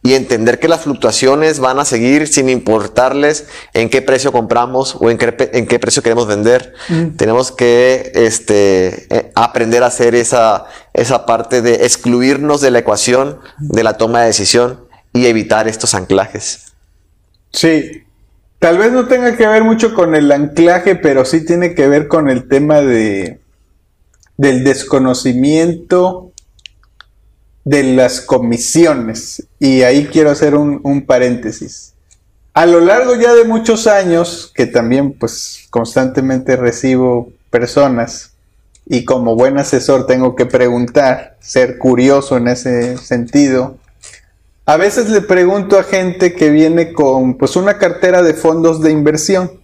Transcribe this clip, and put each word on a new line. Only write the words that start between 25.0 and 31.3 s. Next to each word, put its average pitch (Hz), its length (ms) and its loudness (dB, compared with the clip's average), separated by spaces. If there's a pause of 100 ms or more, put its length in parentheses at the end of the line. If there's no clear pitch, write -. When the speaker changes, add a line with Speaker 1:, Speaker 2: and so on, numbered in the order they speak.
Speaker 2:
de 143 200 0
las 127 360 2
comisiones. 120 1300 -2 (140)
Y 131 240 2
ahí 143 240 2
quiero 151 220 2
hacer 143 260 0
un, 147 280 -2
un 139 220 -2
paréntesis. 123 880 -2 (600)